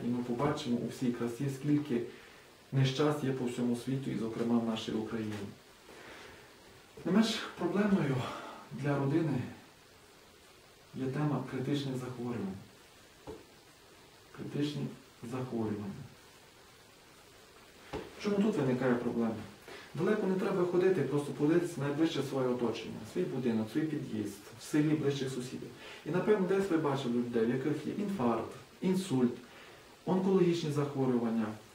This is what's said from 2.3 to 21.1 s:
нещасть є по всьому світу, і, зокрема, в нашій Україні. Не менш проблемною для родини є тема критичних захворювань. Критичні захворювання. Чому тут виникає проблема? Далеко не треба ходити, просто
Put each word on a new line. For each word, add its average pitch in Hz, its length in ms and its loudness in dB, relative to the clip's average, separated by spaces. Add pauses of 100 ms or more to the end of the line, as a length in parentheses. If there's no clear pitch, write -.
нещасть 139 520 2
є 135 80 0
по 131 140 -2
всьому 120 300 0
світу, 135 360 -2
і, 127 60 -2
зокрема, 117 420 0
в 113 60 0
нашій 113 260 -2
Україні. 107 420 -2 (1700)
Не 165 60 0
менш 220 280 4 (180)
проблемною 175 580 2 (560)
для 139 280 0
родини 139 420 2 (1500)
є 131 100 -4
тема 139 460 0
критичних 135 460 -2
захворювань. 117 600 -6 (1800)
Критичні 143 500 -2 (440)
захворювання. 110 760 -4 (2250)
Чому 202 160 2
тут 202 200 4
виникає 127 400 4
проблема? 117 400 0 (600)
Далеко 196 320 2
не 190 80 4
треба 185 300 2
ходити, 180 360 4
просто 139 300 0